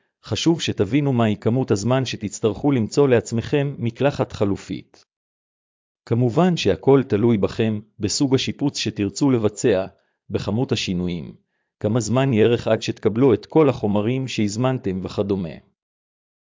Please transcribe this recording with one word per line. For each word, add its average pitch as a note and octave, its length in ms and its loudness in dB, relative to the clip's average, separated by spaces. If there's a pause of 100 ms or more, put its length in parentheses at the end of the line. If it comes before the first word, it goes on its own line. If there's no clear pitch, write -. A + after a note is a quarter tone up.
(240)
חשוב D#3+ 360 0
שתבינו B2+ 520 -2
מהי A2+ 280 2
כמות B2 300 0
הזמן A#2+ 340 0
שתצטרכו A2 680 -2
למצוא C3+ 360 2
לעצמכם C3 720 0
מקלחת B2+ 540 -2
חלופית. - 720 -6 (1000)
כמובן B2+ 500 2
שהכל C3 520 4
תלוי A2 300 2
בכם, G#2+ 420 -2 (180)
בסוג B2+ 360 0
השיפוץ C3+ 440 -2
שתרצו G#2 520 -2
לבצע, G#2 560 2 (440)
בכמות G#2 420 -2
השינויים, F2 640 -4 (460)
כמה A2 200 0
זמן B2+ 320 0
יארך A2 360 2
עד A2 140 0
שתקבלו A2+ 520 2
את - 120 -4
כל D#3 220 4
החומרים A2+ 600 -2
שהזמנתם G#2+ 760 -2
וכדומה. F#2+ 520 -4 (960)